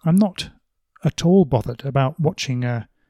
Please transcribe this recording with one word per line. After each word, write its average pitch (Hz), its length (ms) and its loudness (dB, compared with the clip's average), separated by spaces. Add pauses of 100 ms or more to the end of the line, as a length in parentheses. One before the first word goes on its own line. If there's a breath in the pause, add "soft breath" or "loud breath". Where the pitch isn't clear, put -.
I'm 170 140 2
not 190 320 0 (560)
at - 180 -4
all 180 220 4
bothered 123 400 -4
about 135 340 -2
watching 127 460 -4
a 120 240 -6 (200)